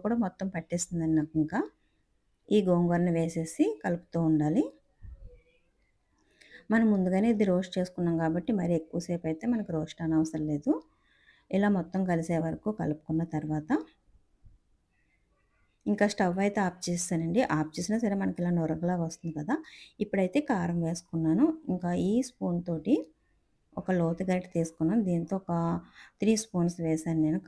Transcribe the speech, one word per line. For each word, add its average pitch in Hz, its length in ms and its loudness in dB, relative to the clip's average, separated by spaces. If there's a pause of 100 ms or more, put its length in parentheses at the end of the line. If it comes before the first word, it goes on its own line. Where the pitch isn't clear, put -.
కూడా 226 100 0 (100)
మొత్తం 190 300 -6
పట్టేస్తుందండి 165 640 -2
నాకు. 156 220 -6
ఇంకా 170 180 -2 (880)
ఈ 208 100 6 (100)
గోంగూరను 175 500 4
వేసేసి 165 460 -4 (180)
కలుపుతూ 175 360 -4 (100)
ఉండాలి. 156 340 2 (2000)
మనం 226 200 4
ముందుగానే 190 420 2
ఇది 208 160 2
రోస్ట్ 180 280 0
చేసుకున్నాం 175 440 -2
కాబట్టి 165 380 0
మరి 170 140 0
ఎక్కువసేపు 170 560 -4
అయితే 160 240 -6
మనకు 208 240 -4
రోస్ట్ 156 280 -6
అనవసరం 160 460 0
లేదు. 147 200 -2 (800)
ఇలా 202 260 2
మొత్తం 175 240 -4 (100)
కలిసే 165 340 0
వరకు 160 240 -4 (100)
కలుపుకున్న 156 440 -2 (100)
తర్వాత 151 340 -4 (2250)
ఇంకా 208 220 4
స్టవ్ 185 360 0
అయితే 202 240 0
ఆఫ్ 175 160 -4
చేసేసానండి. 175 580 0 (160)
ఆఫ్ 156 180 -2
చేసినా 208 280 -2
సరే 202 180 0
మనకి 185 200 -2
ఇలా 175 160 0
నొరగలాగా 165 500 0
వస్తుంది 165 320 -8
కదా. 202 160 -2 (480)
ఇప్పుడైతే 196 360 0 (120)
కారం 175 360 0
వేసుకున్నాను. 165 580 0 (280)
ఇంకా 175 160 -2 (200)
ఈ 208 40 2 (160)
స్పూన్ 180 380 -4
తోటి 170 280 0 (800)
ఒక 180 180 -4
లోతు 170 380 0
గరిటె 180 280 0
తీసుకున్నాను. 165 520 2
దీంతో 170 320 0
ఒక 175 120 -6 (680)
త్రీ 214 140 4 (100)
స్పూన్స్ 170 340 0 (100)
వేసాను 160 400 0
నేను 165 200 0